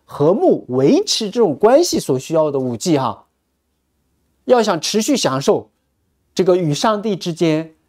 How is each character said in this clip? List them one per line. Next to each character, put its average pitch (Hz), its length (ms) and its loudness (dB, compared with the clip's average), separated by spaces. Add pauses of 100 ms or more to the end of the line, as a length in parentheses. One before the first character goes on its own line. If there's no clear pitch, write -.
和 151 280 0
睦， 254 360 0
维 151 360 2
持 220 240 -4
这 240 100 -4
种 180 160 2
关 254 280 4
系 330 160 -4
所 143 180 -2
需 127 160 -10
要 156 160 0
的 139 80 -4
五 127 180 -4
祭 151 220 0
哈。 123 280 -6 (1200)
要 240 180 4
想 190 180 -2
持 220 220 -2
续 285 120 0
享 131 240 -2
受 139 300 0 (640)
这 190 100 0
个 180 140 4
与 160 160 -2
上 214 260 -2
帝 202 160 -4
之 170 160 -8
间 160 440 -2 (140)